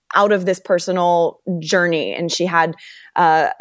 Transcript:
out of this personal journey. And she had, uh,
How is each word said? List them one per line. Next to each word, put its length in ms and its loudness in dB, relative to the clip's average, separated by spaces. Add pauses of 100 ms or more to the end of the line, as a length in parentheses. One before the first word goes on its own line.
(140)
out 180 4
of 140 0
this 140 -2
personal 800 0 (180)
journey. 560 -2
And 160 -6
she 160 -4
had, 280 0 (420)
uh, 340 4 (100)